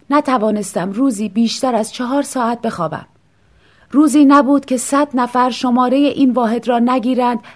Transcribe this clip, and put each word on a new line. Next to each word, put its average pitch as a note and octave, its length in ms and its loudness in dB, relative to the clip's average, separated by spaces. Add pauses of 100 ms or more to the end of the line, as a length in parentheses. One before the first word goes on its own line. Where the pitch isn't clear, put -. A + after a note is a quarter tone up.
(100)
نتوانستم G#3+ 840 0
روزی A3 360 -2
بیشتر A3+ 460 -2
از A3 180 -2
چهار C4 300 -2
ساعت A#3+ 380 -4
بخوابم. E3+ 460 -6 (840)
روزی D4 340 4
نبود C#4 400 4
که B3+ 120 -2
صد D4 380 -2
نفر B3 360 0
شماره B3+ 460 0
این C#4 360 2
واحد A#3 360 -2
را A#3+ 100 2
نگیرند B3 600 0 (180)